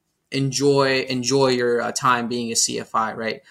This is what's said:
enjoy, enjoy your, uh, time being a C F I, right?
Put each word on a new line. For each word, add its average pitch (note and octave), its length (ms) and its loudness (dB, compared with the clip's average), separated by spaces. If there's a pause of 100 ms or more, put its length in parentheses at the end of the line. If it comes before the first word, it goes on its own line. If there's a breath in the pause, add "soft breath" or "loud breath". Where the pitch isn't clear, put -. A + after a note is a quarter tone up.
(320)
enjoy, C3+ 680 2
enjoy C3 480 0
your, A#2+ 300 2
uh, A#2 120 -4
time A#2+ 340 0
being A#2 240 -4
a A2+ 60 -4
C A#2 240 -2
F A2+ 160 -6
I, A2 180 -2
right? A2+ 360 -6